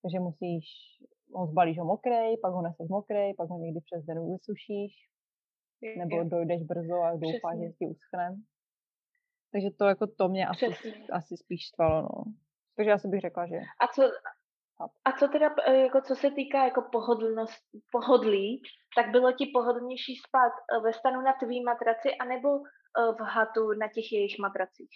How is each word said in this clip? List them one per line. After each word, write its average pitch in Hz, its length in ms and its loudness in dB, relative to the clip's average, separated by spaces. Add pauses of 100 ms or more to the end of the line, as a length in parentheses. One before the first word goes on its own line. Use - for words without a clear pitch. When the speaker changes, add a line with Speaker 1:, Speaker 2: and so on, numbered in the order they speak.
Speaker 1:
Takže 180 180 -4
musíš, 170 440 -4 (680)
ho 180 120 -4
zbalíš 165 320 2
ho 175 60 -6
mokrej, 226 580 0
pak 185 100 0
ho 180 100 -2
neseš 165 260 -6
mokrej, 202 460 -2
pak 170 160 -6
ho 175 80 -8
někdy 165 220 -6
přes 165 240 -10
den 165 280 -6
vysušíš, 202 600 -8 (880)
Speaker 2:
Jo, 220 180 -12
Speaker 1:
nebo 170 180 -4
Speaker 2:
jo. 170 80 -2
Speaker 1:
dojdeš 170 380 -2
brzo 170 400 -6
a 170 140 2
doufáš, 165 400 -4
Speaker 2:
Přesně. 170 120 -6
Speaker 1:
že 165 40 -12
ti - 140 -6
uschne. 180 500 -8 (1160)
Takže 202 180 0
to - 140 -2
jako 196 220 4
to 202 220 0
mě 190 180 0
asi, 220 240 -2
Speaker 2:
Přesně. - 420 -12
Speaker 1:
asi 175 240 -6
spíš 175 300 -10
štvalo, 160 360 2
no. - 220 -8 (520)
Takže 214 160 4
asi 208 160 2
bych 190 120 0
řekla, 175 260 -6
že 175 100 -8
Speaker 2:
A - 380 -2
co, 269 80 4 (760)
Speaker 1:
chat. 170 140 -10 (140)
Speaker 2:
a 262 140 4
co 285 100 6
teda, 294 260 2 (140)
e, 262 80 8
jako 262 240 6
co 269 160 -4
se 285 140 2
týká 277 340 0
jako 254 180 2
pohodlnost-, 226 960 -2 (120)
pohodlí, 220 680 4 (340)
tak 214 140 2
bylo 254 220 6
ti 269 220 -2
pohodlnější 247 600 -2 (140)
spát, 247 240 4 (260)
e, - 20 2
ve 226 120 2
stanu 254 280 0
na 269 120 2
tvý 247 320 -2
matraci, 233 440 0 (120)
anebo, 254 280 -2 (100)
e, - 20 -4 (520)
v 226 80 -6
hatu 220 520 0
na 214 160 -2
těch 220 240 -6
jejich 202 280 0
matracích? - 560 -6